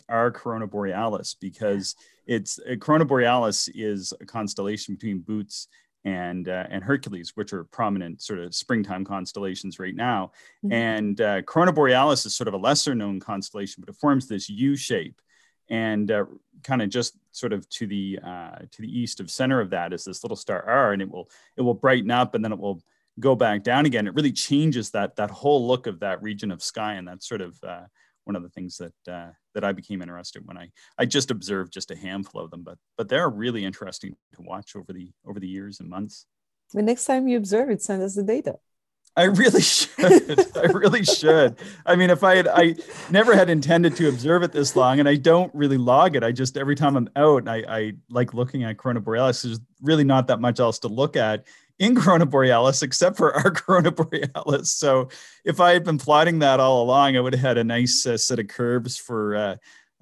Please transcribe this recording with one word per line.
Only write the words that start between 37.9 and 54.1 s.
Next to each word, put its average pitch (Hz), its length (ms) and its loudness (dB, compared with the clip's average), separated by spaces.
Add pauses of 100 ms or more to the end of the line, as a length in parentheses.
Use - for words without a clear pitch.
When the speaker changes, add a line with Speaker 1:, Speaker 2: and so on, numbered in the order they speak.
Speaker 2:
us 190 120 -6
the 202 80 -2
data. 220 340 -4 (600)
Speaker 1:
I 175 80 6
really 202 360 6
<laughs> - 180 2
should. - 640 4 (120)
I 160 160 2
really 185 320 2
should. 156 500 4 (320)
I 180 80 4
mean, 180 160 4
if 175 140 4
I 185 100 6
had, 185 140 4
I 170 260 4 (360)
never 208 260 6
had 185 120 6
intended 165 480 4
to 160 120 2
observe 143 340 2
it 170 80 -2
this 143 240 -2
long, 131 240 6
and 143 100 4
I 147 60 6
don't 165 400 4
really 143 220 2
log 139 400 4
it. 117 80 0
I 117 80 0
just, 127 240 -4
every 139 180 -2
time 139 220 2
I'm 120 180 0
out, 143 320 6
I, 113 220 -4
I 110 240 -4 (180)
like 123 240 -2
looking 123 300 -4
at 110 120 -6
Corona 120 240 -4
Borealis. 117 420 0
There's 113 180 -6 (200)
really 151 220 4
not 135 240 4
that 120 140 0
much 120 180 0
else 117 220 0
to 120 80 -8
look 131 260 -2
at 110 320 -2 (320)
in 226 160 4
Corona 170 320 6
Borealis 131 560 4
except 170 340 2
for 151 180 4
our 190 160 4
<laughs> - 20 6
Corona 170 400 4
Borealis. 143 800 -2